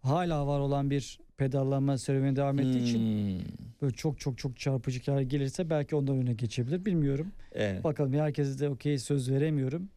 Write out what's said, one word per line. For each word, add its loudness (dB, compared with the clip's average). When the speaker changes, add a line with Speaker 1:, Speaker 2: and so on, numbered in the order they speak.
Speaker 1:
hala 0
var 2
olan 0
bir -2
pedallama 2
serüveni 2
devam 2
ettiği 2
için 2
Speaker 2:
Hmm. 0
Speaker 1:
böyle 0
çok, -2
çok, -4
çok -6
çarpıcı -2
hikaye 0
gelirse -2
belki 0
ondan 2
öne 0
geçebilir. -2
Bilmiyorum. 0
Speaker 2:
Evet. -2
Speaker 1:
Bakalım, 0
herkese 0
de 0
okey -2
söz 0
veremiyorum. 0